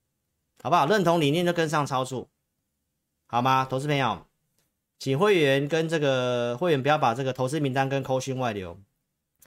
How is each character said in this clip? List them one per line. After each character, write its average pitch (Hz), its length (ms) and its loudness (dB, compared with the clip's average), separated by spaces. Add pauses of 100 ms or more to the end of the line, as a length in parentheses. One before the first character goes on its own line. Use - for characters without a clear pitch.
(600)
好 123 80 -6
不 165 60 2
好？ 151 100 4
认 196 180 2
同 170 180 2
理 143 100 2
念 175 140 0
就 175 80 0
跟 165 160 -2
上 151 160 0
操 131 180 -4
作， 127 240 -8 (1000)
好 117 140 0
吗？ 131 280 2
投 131 100 -4
资 147 80 -6
朋 147 80 0
友， 113 300 -2 (720)
请 135 200 -2
会 196 220 4
员 139 280 2
跟 160 200 0
这 160 120 -2
个， 123 580 0
会 - 140 0
员 139 100 2
不 135 80 0
要 151 80 4
把 127 160 2
这 135 100 -4
个 131 80 -2
投 127 160 -4
资 151 120 -4
名 143 120 0
单 135 160 0
跟 135 140 -2
扣 131 180 -2
讯 127 180 -6
外 123 140 -2
流， 92 280 -10 (680)